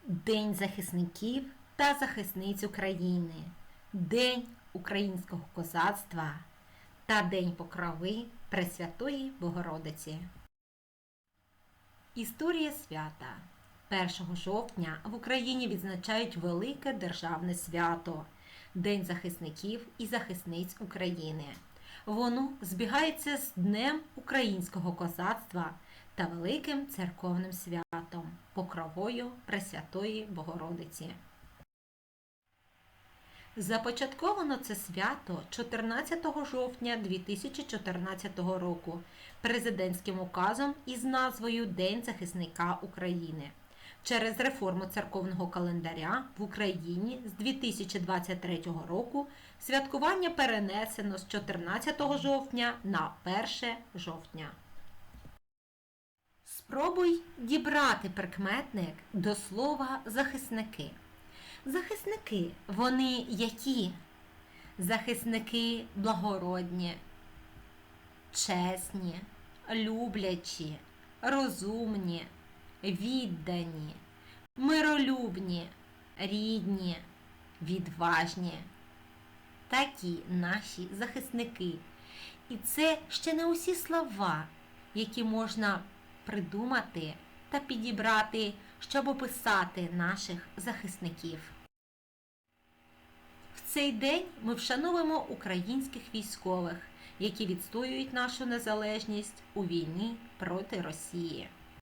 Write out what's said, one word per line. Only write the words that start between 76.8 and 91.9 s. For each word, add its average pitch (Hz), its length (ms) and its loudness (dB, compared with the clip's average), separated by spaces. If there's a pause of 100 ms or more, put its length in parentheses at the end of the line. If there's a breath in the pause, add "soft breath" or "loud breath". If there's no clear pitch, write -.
відважні. 170 960 2 (1120)
Такі 247 480 2 (140)
наші 180 580 0 (100)
захисники. 233 720 -2 (800 loud breath)
І 233 60 -6
це 311 420 4 (100)
ще - 240 0
не 330 140 4
усі 339 280 4
слова, 202 680 2 (500)
які 220 300 0
можна 220 560 2 (440)
придумати 202 880 0 (360)
та 285 100 2
підібрати, 220 920 2 (280 loud breath)
щоб 277 280 2
описати 202 840 2
наших 175 640 0
захисників. 175 840 -4 (2250)